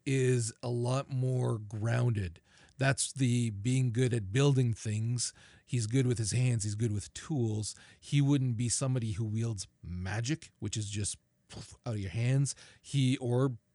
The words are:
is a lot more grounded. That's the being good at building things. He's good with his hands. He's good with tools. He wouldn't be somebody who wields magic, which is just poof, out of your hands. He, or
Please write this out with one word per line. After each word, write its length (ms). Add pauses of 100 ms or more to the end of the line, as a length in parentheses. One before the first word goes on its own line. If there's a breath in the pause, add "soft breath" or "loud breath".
is 460 (100)
a 60
lot 420
more 480
grounded. 840 (380 soft breath)
That's 340
the 380
being 420
good 220
at 180
building 400
things. 600 (320 loud breath)
He's 240
good 180
with 120
his 120
hands. 320
He's 140
good 160
with 200
tools. 600 (240 loud breath)
He 220
wouldn't 360
be 120
somebody 440
who 120
wields 420 (160)
magic, 800
which 160
is 120
just 280 (320)
poof, 260 (100)
out 100
of 60
your 100
hands. 440 (260 loud breath)
He, 360
or 380 (200)